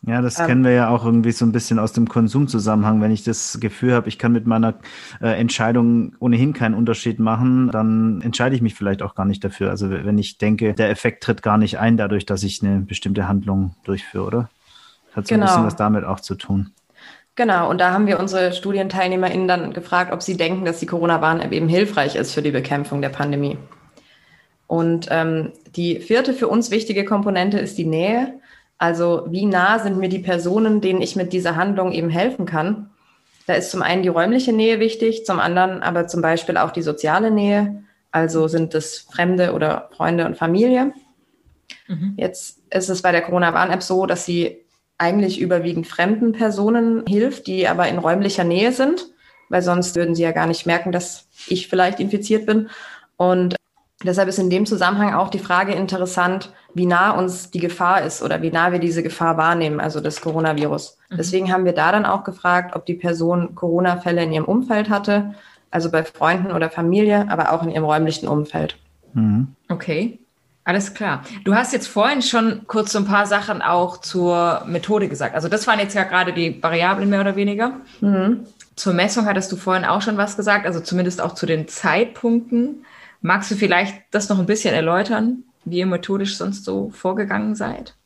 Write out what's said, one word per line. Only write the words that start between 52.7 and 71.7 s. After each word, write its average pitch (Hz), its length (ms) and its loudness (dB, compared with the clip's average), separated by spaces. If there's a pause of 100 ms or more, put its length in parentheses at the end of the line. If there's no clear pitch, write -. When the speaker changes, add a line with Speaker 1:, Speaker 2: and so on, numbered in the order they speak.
Speaker 2:
Und 180 380 2 (480)
deshalb 185 240 2
ist 185 120 -2
in 185 100 2
dem 185 160 2
Zusammenhang 202 480 0
auch 190 160 0
die 202 100 -6
Frage 190 340 0
interessant, 185 800 -2 (220)
wie 180 120 0
nah 175 260 4
uns 180 400 -4
die 180 80 -4
Gefahr 175 420 0
ist 156 200 -6
oder 160 200 -2
wie 160 100 -2
nah 170 200 2
wir 175 80 0
diese 165 240 -2
Gefahr 165 340 0
wahrnehmen, 160 420 0
also 156 220 -4
das 151 200 -6
Coronavirus. 156 760 -2 (120)
Speaker 3:
Mhm. 180 80 -8
Speaker 2:
Deswegen 185 360 0
haben 185 120 2
wir 175 80 2
da 160 180 2
dann 208 140 2
auch 196 180 0
gefragt, 180 520 -2
ob - 100 -8
die 180 100 -4
Person 170 600 0
Corona-Fälle 175 680 0
in 160 100 -2
ihrem 160 120 0
Umfeld 214 440 0
hatte, 202 460 0 (360)
also 170 180 -2
bei 160 140 0
Freunden 175 480 -2
oder 165 180 0
Familie, 202 600 2
aber 156 240 2
auch 165 100 0
in 165 80 -2
ihrem 160 140 0
räumlichen 156 420 0
Umfeld. - 500 -2 (360)
Speaker 1:
Mhm. 110 340 2 (220)
Speaker 3:
Okay, 180 500 -4 (460)
alles 196 280 -2
klar. 160 300 -4 (220)
Du 196 100 4
hast 247 180 0